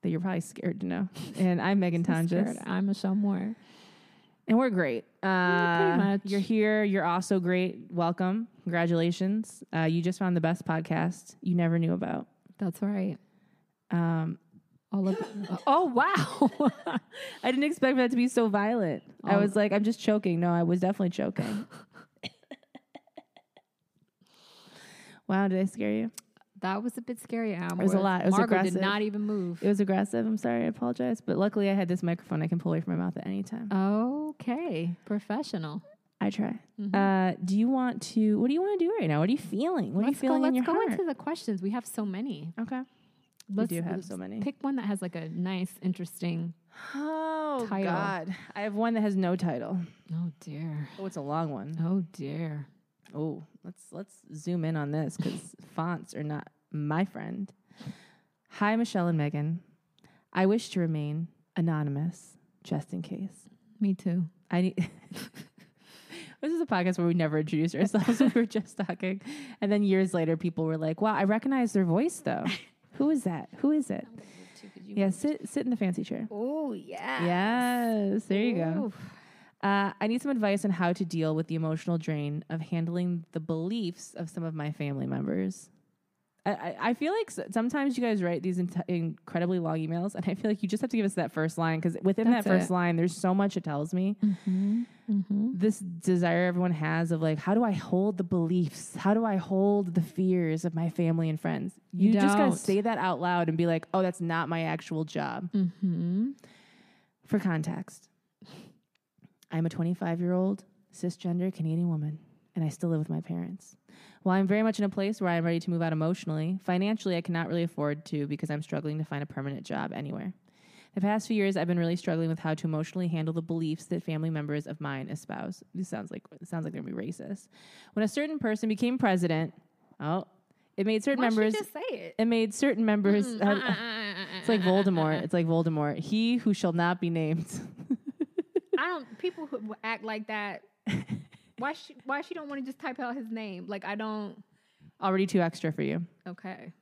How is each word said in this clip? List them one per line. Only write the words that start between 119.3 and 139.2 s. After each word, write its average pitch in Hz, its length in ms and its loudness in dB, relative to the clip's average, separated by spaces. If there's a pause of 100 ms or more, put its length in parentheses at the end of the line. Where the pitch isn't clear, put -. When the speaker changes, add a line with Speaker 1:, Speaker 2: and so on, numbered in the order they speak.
Speaker 1:
job - 280 -4
anywhere. - 380 -8 (640)
The 190 80 -4
past 208 260 0
few 226 80 0
years, 196 220 2
I've 170 100 0
been 175 120 2
really 170 160 2
struggling 165 340 0
with 160 100 -2
how 156 140 -2
to 156 140 -4
emotionally 160 400 -2
handle 160 260 -2
the 165 80 -2
beliefs 165 440 -4
that 170 180 -4
family 160 260 -2
members 147 380 -4
of 151 120 -10
mine 139 300 -8
espouse. - 540 -8 (100)
This 180 140 -6
sounds 208 240 -8
like, - 100 -10 (180)
it 175 80 -16
sounds 160 180 -4
like 160 80 -6
they're - 80 -8
gonna - 140 -8
be 113 160 -6
racist. - 360 -12 (460)
When 214 100 0
a 214 40 2
certain 302 320 -2
person 220 300 0
became 240 280 0
president, 175 560 2 (460)
oh, 160 260 -2 (520)
it 196 80 0
made 220 180 2
certain 262 200 2
Speaker 2:
Why 240 60 4
don't 226 80 2
you 214 40 4
Speaker 1:
members, 220 180 2
Speaker 2:
just - 140 -8
say 381 240 -6
it? 170 220 -14
Speaker 1:
it 220 60 4
made 226 280 2
certain 226 320 2
members, 208 400 4
Speaker 2:
Mm-mm, 226 160 -4
Speaker 1:
uh, 202 40 2
Speaker 2:
uh, 202 80 6
uh, - 20 4
uh, 196 160 -2
uh, 208 540 -4 (140)
Speaker 1:
it's 208 100 -2
like 202 160 4
Speaker 2:
uh, 185 40 6
uh, 185 100 6
uh, 202 40 4
Speaker 1:
Voldemort. 160 360 2
Speaker 2:
uh. - 40 -4
Speaker 1:
It's 165 100 -4
like 170 140 2
Voldemort. 160 500 2
He 226 400 0
who 220 160 2
shall 180 200 0
not 175 280 2
be 170 80 0
named. 160 400 0
<laughs> - 1300 -6
Speaker 2:
I 311 100 0
don't, 294 300 -6
people 339 280 -4